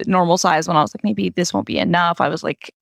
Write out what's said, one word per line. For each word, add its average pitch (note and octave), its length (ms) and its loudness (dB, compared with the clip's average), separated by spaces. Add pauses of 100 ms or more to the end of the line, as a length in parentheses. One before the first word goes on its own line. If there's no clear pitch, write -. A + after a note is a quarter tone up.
normal F3+ 320 2
size D#3+ 300 0
one, D#3 100 2
I D3+ 60 4
was - 100 -6
like, - 100 -16
"Maybe G3 260 -2
this F3+ 220 -4
won't - 140 -2
be D#2 140 -4
enough." E3+ 420 0
I C3 80 2
was D#3+ 140 -6
like, - 280 -8 (100)